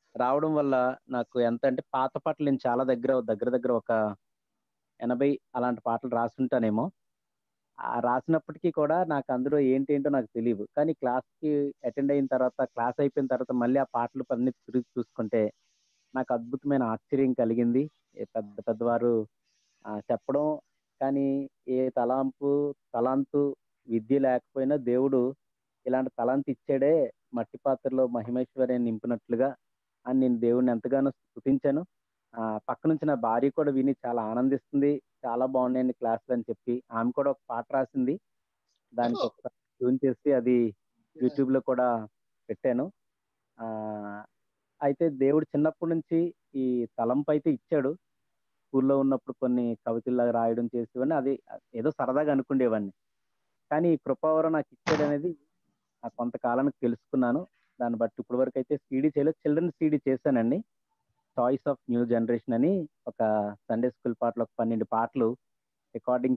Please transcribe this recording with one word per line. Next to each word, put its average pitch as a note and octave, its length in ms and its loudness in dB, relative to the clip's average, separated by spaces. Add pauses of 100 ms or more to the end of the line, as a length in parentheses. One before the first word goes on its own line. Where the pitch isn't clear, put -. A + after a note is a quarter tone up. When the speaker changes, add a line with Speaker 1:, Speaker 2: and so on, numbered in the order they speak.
(160)
Speaker 1:
రావడం D3 380 0
వల్ల C3 420 2 (140)
నాకు B2 300 -2
ఎంత A#2 260 2
అంటే B2+ 160 0 (120)
పాత C3 220 0
పాటలు D#3 280 -4
నేను C3+ 220 2
చాలా B2 180 2
దగ్గర, B2+ 360 2
దగ్గర A2+ 280 -2
దగ్గర B2 240 0
ఒక A2 440 0 (840)
ఎనభై B2 380 0 (180)
అలాంటి A#2+ 300 -2
పాటలు A#2+ 240 -4
రాసుంటానేమో. A#2 800 0 (880)
ఆ, A#2+ 200 -4
రాసినప్పటికీ D3+ 720 -2
కూడా D#3 340 0
నాకు C#3+ 280 -4
అందులో C3+ 260 0
ఏంటేంటో C#3 520 2
నాకు C3 160 0
తెలియదు. A2+ 500 -2
కానీ D#3 160 0
క్లాస్‌కి C#3+ 800 -2 (100)
అటెండ్ C#3 280 0
అయిన C#3 140 2
తర్వాత, B2+ 380 0
క్లాస్ B2 360 -4
అయిపోయిన C#3+ 260 0
తర్వాత B2+ 260 -2
మళ్ళీ B2+ 280 2
ఆ C3+ 40 2
పాటలు B2 480 -4
అన్నీ B2 180 0
తిరిగి B2 340 -4 (140)
చూసుకుంటే A2 540 -2 (640)
నాకు C3 200 -2
అద్భుతమైన C3 480 -2
ఆశ్చర్యం B2+ 500 0
కలిగింది. A#2+ 580 0 (260)
ఏ - 80 -8
పెద్ద G#2 360 -10
పెద్దవారు, A#2 680 0 (600)
ఆ, G#2+ 140 -8 (120)
చెప్పడం, D3 460 -2 (420)
కానీ C#3 500 -2 (180)
ఏ B2+ 220 0
తలాంపు, C3+ 840 0 (200)
తలాంతు, C3+ 640 0 (320)
విద్య A#2 300 0
లేకపోయినా C3+ 580 0
దేవుడు C3 580 2 (520)
ఇలాంటి C3 320 0
తలాంతు C3 320 0
ఇచ్చాడే, C#3 640 2 (220)
మట్టి A#2+ 320 -6
పాత్రలో C3 400 0
మహిమేశ్వర్యాన్ని B2 840 -2
నింపినట్లుగా A#2+ 640 -2 (520)
అని C3 140 2
నేను B2 180 2
దేవుణ్ణి A#2+ 340 4
ఎంతగానో C3 380 0
స్తుతించాను. C#3 760 -2 (500)
ఆ, A2 320 -4
పక్క - 180 -4
నుంచి D#3 200 0
నా D3+ 80 2
భార్య A#2+ 360 0
కూడా D3 200 0
విని C3+ 240 2 (120)
చాలా A#2+ 160 -2
ఆనందిస్తుంది, C3+ 800 0 (240)
"చాలా A#2+ 200 0
బాగున్నాయండి B2+ 460 0
క్లాసులు" A#2 420 -2
అని A#2 160 -2
చెప్పి. B2 320 -4 (100)
ఆమె A#2 180 0
కూడా C#3 200 0
ఒక C3 80 -2 (120)
పాట A#2 220 -4
రాసింది, C3+ 480 -2 (760)
దానికి A#2+ 240 0
Speaker 2:
ఓహో. A#2+ 80 0
Speaker 1:
ఒకసారి - 280 -10 (240)
ట్యూన్ B2+ 280 0
చేసి C3+ 260 0
అది A#2+ 420 2 (480)
YouTube-లో C3 380 2
కూడా B2 480 0 (400)
పెట్టాను. B2+ 440 -2 (680)
ఆ, A#2 40 -10 (1200)
అయితే D3 260 0
దేవుడు C#3+ 380 2 (100)
చిన్నప్పటి D#3 340 0
నుంచి E3 440 -2 (200)
ఈ B2+ 320 -2 (120)
తలంపు B2 320 0
అయితే D3+ 200 0
ఇచ్చాడు. C#3+ 460 -2 (720)
స్కూల్లో C3+ 320 2
ఉన్నప్పుడు C3+ 340 0
కొన్ని B2 440 -2 (100)
కవితల్లాగా A#2+ 440 0
రాయడం A#2 460 0
చేసేవాడిని, B2 380 -2
అది C3+ 280 -2 (320)
ఏదో B2 160 -2
సరదాగా C#3+ 420 -2
అనుకునేవాడిని. B2 580 0 (800)
కానీ E3 220 2
ఈ D#3 40 2
కృపావరం D#3+ 560 0
నాకు D#3 220 -2
ఇచ్చాడనేది D3+ 640 0 (680)
ఆ A#2 40 -8
కొంతకాలానికి A#2+ 760 -2
తెలుసుకున్నాను. B2+ 640 0 (340)
దాన్ని A#2+ 180 -2
బట్టి A2+ 220 -2
ఇప్పటి B2 180 -4
వరకు C3 200 0
అయితే C3+ 180 -2
సీడీ C3+ 320 -2
చేయలేదు, D3 400 0
చిల్డ్రన్ D#3+ 220 0
సీడీ D3+ 380 0
చేశానండి. C3 560 0 (760)
Choice C3 320 0
of B2+ 220 -4
New A#2+ 140 2
Generation A#2 460 0
అని D#3 340 2 (180)
ఒక G#2+ 460 0 (160)
సండే A#2 220 0
స్కూల్ A#2+ 320 -6
పాటలు, A#2 200 -2
ఒక A2+ 60 -4 (100)
పన్నెండు A2+ 260 0
పాటలు A#2 520 0 (580)
రికార్డింగ్ B2 420 0